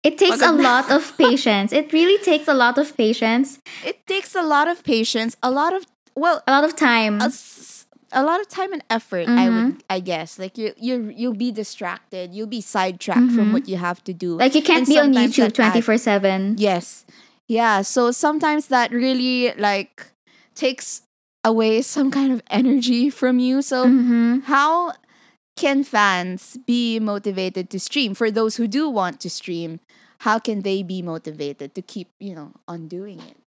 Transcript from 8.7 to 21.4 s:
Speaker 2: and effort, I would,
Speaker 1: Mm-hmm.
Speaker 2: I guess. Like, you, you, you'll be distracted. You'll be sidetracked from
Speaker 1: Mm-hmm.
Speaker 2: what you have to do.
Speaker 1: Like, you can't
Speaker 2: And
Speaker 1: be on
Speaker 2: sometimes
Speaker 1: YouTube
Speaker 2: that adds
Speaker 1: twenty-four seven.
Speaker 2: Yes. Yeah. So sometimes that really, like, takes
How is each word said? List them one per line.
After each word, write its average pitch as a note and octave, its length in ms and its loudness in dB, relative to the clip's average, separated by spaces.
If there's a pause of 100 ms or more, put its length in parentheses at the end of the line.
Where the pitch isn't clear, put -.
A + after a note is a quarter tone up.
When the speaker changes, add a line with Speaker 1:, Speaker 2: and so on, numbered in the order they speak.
Speaker 2:
and D#4 160 -10
effort, G3+ 400 -4
I A#3+ 180 4
would, A#3 300 0
Speaker 1:
Mm-hmm. - 160 -8
Speaker 2:
I F#3+ 80 -4
guess. E3+ 380 -8
Like, F#3+ 180 -12
you, A3 180 -6
you, A#3 400 -6
you'll A#3 220 -6
be A#3+ 140 -4
distracted. F#3 840 -10
You'll G#3+ 160 -10
be A3+ 120 -8
sidetracked G#3 760 0
from G#3+ 160 4
Speaker 1:
Mm-hmm. - 0 -
Speaker 2:
what C4 160 -2
you F#3+ 80 -4
have F3 280 -6
to F#3+ 80 -8
do. F3 280 -6
Speaker 1:
Like, C4+ 140 4
you D#4 100 4
can't C4+ 180 4
Speaker 2:
And A#3 60 0
Speaker 1:
be D4+ 80 6
on C#4+ 160 6
Speaker 2:
sometimes A#3+ 200 4
Speaker 1:
YouTube - 40 2
Speaker 2:
that A#3 80 6
adds A3 100 0
Speaker 1:
twenty-four A3+ 460 2
seven. G3 560 0
Speaker 2:
Yes. F#3+ 480 -2 (420)
Yeah. A3 360 2
So A#3+ 280 2
sometimes D4+ 640 0
that A#3+ 180 2
really, B3+ 640 0
like, G3+ 540 -4 (480)
takes - 480 -4 (420)